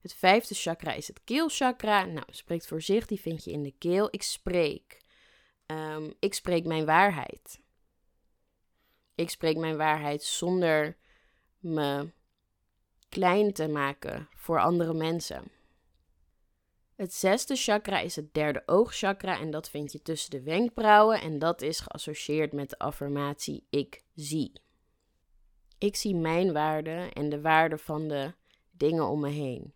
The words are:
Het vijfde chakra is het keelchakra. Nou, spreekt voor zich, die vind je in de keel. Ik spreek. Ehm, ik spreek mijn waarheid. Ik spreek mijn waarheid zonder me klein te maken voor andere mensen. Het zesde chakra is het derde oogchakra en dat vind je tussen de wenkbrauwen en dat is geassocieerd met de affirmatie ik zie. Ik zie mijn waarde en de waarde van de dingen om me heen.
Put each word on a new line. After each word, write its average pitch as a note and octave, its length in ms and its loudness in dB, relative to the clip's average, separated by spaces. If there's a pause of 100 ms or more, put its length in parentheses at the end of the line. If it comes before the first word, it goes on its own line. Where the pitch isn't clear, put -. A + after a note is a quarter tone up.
Het - 140 -14
vijfde G3+ 400 4
chakra E3 380 -6
is - 140 -8
het - 180 -18
keelchakra. B3 800 0
Nou, D#3+ 260 -8
spreekt - 360 -8
voor D#3+ 160 -8
zich, A3 240 0
die G3+ 140 -4
vind E3 240 -8
je - 60 -10
in D3 120 -6
de C#3 160 -8
keel. F#3 320 2
Ik G3+ 120 -8
spreek. - 800 -2 (640)
Ehm, D#3 520 -8
ik G3 160 0
spreek F3 300 -2
mijn D#3+ 200 0
waarheid. E3 760 2 (1500)
Ik E3+ 160 -4
spreek D#3+ 260 0
mijn D#3+ 200 -2
waarheid D3+ 460 0
zonder E3+ 760 0 (600)
me D3+ 540 -2 (960)
klein G3 440 4
te D#3 160 -2
maken C#3+ 680 -4
voor - 260 0
andere E3 340 2
mensen. D#3+ 560 -4 (1400)
Het F#3 200 -8
zesde A#3+ 420 2
chakra G#3 420 0
is - 180 -4
het D3+ 180 -10
derde D3+ 320 0
oogchakra F#3+ 720 2
en D#3 100 -6
dat D#3 200 -8
vind D3 220 -8
je D3 100 -14
tussen - 280 -6
de C3+ 120 -8
wenkbrauwen G#3+ 800 6
en D#3 180 -4
dat E3 240 0
is D#3 180 -4
geassocieerd - 720 -4
met C#3+ 180 -6
de - 80 -14
affirmatie C#3+ 920 -6
ik - 340 -4 (100)
zie. D3 380 -4 (1300)
Ik G3+ 180 0
zie G3+ 180 -2
mijn E3+ 380 2
waarde D#3 600 -2
en D3 160 -4
de D3 120 -4
waarde D#3+ 380 4
van D#3 300 -6
de C#3+ 240 -4 (380)
dingen D#3 380 2
om D3+ 120 0
me C#3+ 80 -2
heen. C#3+ 480 -6